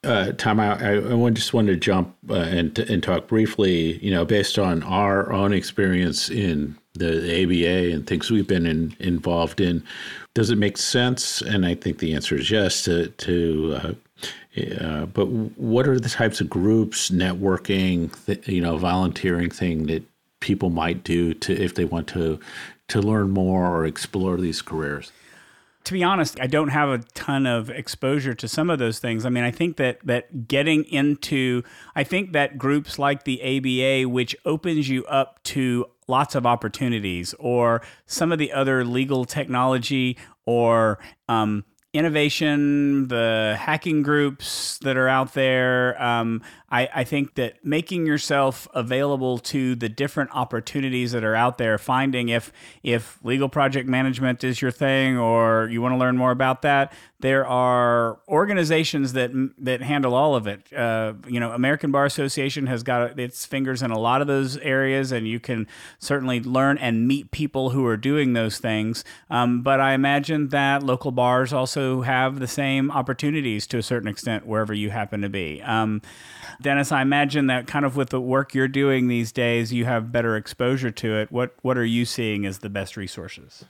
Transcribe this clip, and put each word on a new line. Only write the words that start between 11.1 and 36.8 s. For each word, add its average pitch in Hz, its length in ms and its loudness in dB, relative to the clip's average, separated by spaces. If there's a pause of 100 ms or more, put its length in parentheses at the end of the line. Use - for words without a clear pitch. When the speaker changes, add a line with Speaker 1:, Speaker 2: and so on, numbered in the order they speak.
Speaker 1:
And 101 240 0
I 85 100 2
think 82 260 -4
the 80 120 0
answer 73 240 -2
is 69 140 -2
yes, 104 340 2
to, 85 220 2
to, 80 760 0
uh, 80 100 -6 (600)
yeah, 78 520 -4
but 101 200 0
w-, 110 300 -2
what 123 300 2
are 131 140 4
the 120 80 -4
types - 320 0
of 87 100 -2
groups, 107 600 2
networking, 92 1000 0 (140)
th-, - 220 -4
you 92 120 0
know, 85 160 0
volunteering 87 720 0
thing 80 360 -2
that 80 160 -2 (380)
people 98 300 0
might 82 340 -2
do 85 300 0
to, - 180 -4
if 95 220 0
they 90 100 0
want 80 240 -4
to, 80 320 -2 (480)
to 107 120 0
learn 104 300 2
more 92 360 2
or 82 200 2
explore 92 500 -2
these 87 260 -2
careers? 73 500 -6 (720)
Speaker 2:
To - 80 -6
be 180 120 0
honest, 175 340 0
I 127 100 -2
don't 151 200 2
have 147 220 2
a 123 80 0 (160)
ton 139 320 0
of 117 240 0
exposure 135 640 -2
to 117 140 -8
some 156 200 0
of 160 100 0
those 117 200 0
things. 113 260 -4
I 127 60 0
mean, 123 140 0
I 123 60 2
think 170 280 -4
that, 131 260 0
that 123 420 -2
getting 151 380 2
into, 139 800 0 (320)
I 147 100 0
think 185 280 -4
that 143 260 0
groups 143 400 -2
like 139 260 0
the 131 160 -4
A 135 200 0
B 127 220 0
A, 131 220 2
which 123 400 0
opens 156 440 0
you 131 180 -2
up - 380 -2
to 123 420 0 (200)
lots 131 280 0
of 127 100 -2
opportunities, 107 960 -2